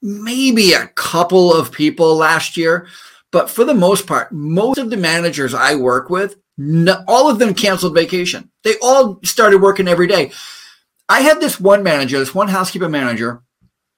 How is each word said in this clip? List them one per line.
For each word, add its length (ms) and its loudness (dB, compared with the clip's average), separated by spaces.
maybe 720 0
a 140 -2
couple 680 2
of 180 -2
people 440 0
last 420 -2
year, 300 -2
but 180 0
for 140 0
the 100 0
most 320 2
part, 260 -4
most 460 -2
of 120 -6
the 80 -6
managers 560 -2
I 220 0
work 340 -2
with, 260 -4
n-, 300 0
all 220 4
of 100 0
them 140 2
canceled 420 -2
vacation. 540 -2
They 180 0
all 420 2
started 380 4
working 260 2
every 200 2
day. 240 0
I 120 2
had 180 4
this 200 -4
one 240 4
manager, 360 -2
this 160 -4
one 140 0
housekeeping 420 -4
manager. 500 -4